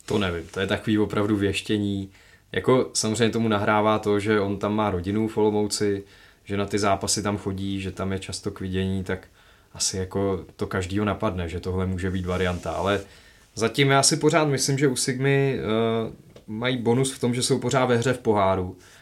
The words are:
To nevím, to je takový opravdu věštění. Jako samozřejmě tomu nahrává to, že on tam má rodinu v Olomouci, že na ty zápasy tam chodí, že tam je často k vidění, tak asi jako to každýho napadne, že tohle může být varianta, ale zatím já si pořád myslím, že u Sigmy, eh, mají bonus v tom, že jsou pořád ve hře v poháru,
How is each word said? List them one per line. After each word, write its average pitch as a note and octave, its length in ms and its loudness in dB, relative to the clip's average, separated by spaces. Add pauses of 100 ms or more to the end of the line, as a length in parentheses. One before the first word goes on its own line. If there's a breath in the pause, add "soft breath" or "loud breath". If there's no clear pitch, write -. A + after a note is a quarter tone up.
To A2 120 0
nevím, F2 340 -2
to - 80 -6
je F#2+ 80 0
takový G#2 320 0
opravdu G#2+ 360 0
věštění. G2 760 -2 (420 loud breath)
Jako - 420 2
samozřejmě A2 400 0
tomu A2+ 140 0
nahrává G#2+ 520 2
to, G#2 200 2
že G#2+ 200 2
on G2 180 0
tam G#2 180 -2
má G#2+ 160 0
rodinu G2 360 0
v A2 100 -6
Olomouci, G#2 680 0 (420 loud breath)
že G2+ 120 -4
na G2+ 80 0
ty G2+ 140 -2
zápasy G2+ 440 0
tam G2+ 140 -2
chodí, G2 440 -6
že F#2+ 100 -6
tam F#2+ 200 -6
je F#2+ 80 -4
často - 320 -8
k - 80 -12
vidění, F#2+ 440 -2
tak F#2 240 -6 (460 soft breath)
asi - 240 -4
jako F#2+ 480 -2 (100)
to G2+ 120 -6
každýho G2 380 -2
napadne, F#2+ 440 -2
že F2 100 -6
tohle F#2 260 -2
může F#2 260 -2
být F#2 140 -4
varianta, F2+ 460 -2
ale F#2+ 300 0 (540 loud breath)
zatím A2+ 360 2
já C3+ 120 4
si D#3 140 4
pořád D#3 280 4
myslím, C#3 320 0
že C#3+ 100 4
u B2+ 80 2
Sigmy, C3+ 640 0
eh, A2+ 520 0 (360)
mají B2 300 -2
bonus A#2+ 340 2
v - 80 -12
tom, B2 140 2
že B2 100 -2
jsou B2+ 160 2
pořád B2 260 2
ve A#2+ 120 4
hře B2 160 2
v B2+ 60 -8
poháru, F#2+ 580 2 (240 loud breath)